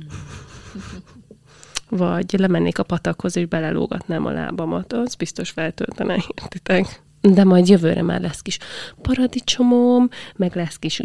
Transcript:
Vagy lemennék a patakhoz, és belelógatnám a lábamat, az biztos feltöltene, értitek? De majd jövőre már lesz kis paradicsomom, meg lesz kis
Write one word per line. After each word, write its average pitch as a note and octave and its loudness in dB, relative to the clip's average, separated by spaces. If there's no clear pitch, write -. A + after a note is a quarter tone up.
Vagy F3+ -2
lemennék E3+ 0
a - 0
patakhoz, F3 -4
és F3 -2
belelógatnám D#3+ -4
a - -4
lábamat, E3+ -6
az A#3+ -4
biztos E3+ -8
feltöltene, - -6
értitek? - -4
De G3 8
majd F3+ 8
jövőre E3+ 6
már E3+ -2
lesz F3 -8
kis - -10
paradicsomom, B3 4
meg F3+ 0
lesz E3+ -4
kis - -4